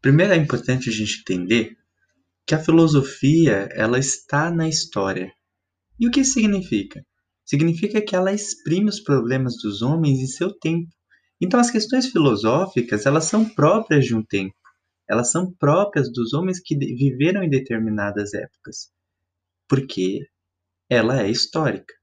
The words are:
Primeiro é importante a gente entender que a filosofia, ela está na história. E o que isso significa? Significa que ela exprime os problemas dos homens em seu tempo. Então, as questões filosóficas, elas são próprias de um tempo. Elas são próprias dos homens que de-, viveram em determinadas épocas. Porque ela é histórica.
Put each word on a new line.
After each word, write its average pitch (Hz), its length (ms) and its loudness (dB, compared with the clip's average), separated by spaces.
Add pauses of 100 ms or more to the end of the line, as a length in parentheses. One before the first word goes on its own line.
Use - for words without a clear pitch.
Primeiro 170 300 4
é - 20 4
importante 127 540 -2
a - 20 -2
gente 107 300 -6
entender 95 560 -2 (680)
que - 80 -2
a 156 60 0
filosofia, 151 1120 4
ela 113 260 0
está 147 540 -2
na 165 160 -2
história. 98 680 -4 (640)
E 233 80 0
o 240 60 2
que 277 80 2
isso 269 140 0
significa? 185 680 -2 (440)
Significa 170 560 0
que 208 120 -6
ela 190 200 2
exprime 202 560 -2
os 190 100 -6
problemas 127 640 0
dos 104 180 -6
homens 143 380 2
em 131 80 -4
seu 180 240 -6
tempo. 165 380 -4 (500)
Então, 185 180 2
as 240 140 4
questões 254 400 -2
filosóficas, 123 920 0
elas 151 180 2
são 214 240 0
próprias 156 560 2
de 117 100 -2
um 110 80 0
tempo. 98 320 -4 (560)
Elas 113 220 0
são 180 220 -2
próprias 156 580 2
dos 120 220 -4
homens 180 260 -2
que - 160 -4
de-, 135 200 -4
viveram 139 460 0
em 170 80 -2
determinadas 107 840 -2
épocas. - 580 -14 (760)
Porque 104 580 -4 (600)
ela 127 340 2
é 104 80 0
histórica. 127 720 -4